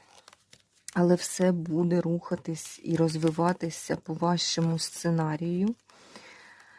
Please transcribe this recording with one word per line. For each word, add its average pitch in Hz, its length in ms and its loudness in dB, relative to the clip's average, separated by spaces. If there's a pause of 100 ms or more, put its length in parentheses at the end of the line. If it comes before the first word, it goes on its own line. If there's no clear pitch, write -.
(960)
Але 175 200 6
все 180 380 0
буде 170 480 0
рухатись 170 840 -4
і 165 120 -2
розвиватися 165 1000 0
по 160 180 -8
вашому 165 640 0
сценарію. 170 960 -2 (1040)